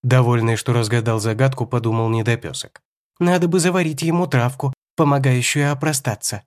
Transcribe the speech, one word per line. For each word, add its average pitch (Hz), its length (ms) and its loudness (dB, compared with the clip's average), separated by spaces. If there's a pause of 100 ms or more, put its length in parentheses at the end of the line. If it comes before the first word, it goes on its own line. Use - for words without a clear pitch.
довольный, 120 540 2
что - 160 -2
разгадал 113 460 0
загадку, 117 460 0
подумал 113 440 -2
недопесок. 113 720 -4 (400)
"Надо 175 260 2
бы 180 120 2
заварить 170 420 0
ему 170 240 0
травку, 135 480 0 (220)
помогающую 143 760 2
опростаться". 135 760 -4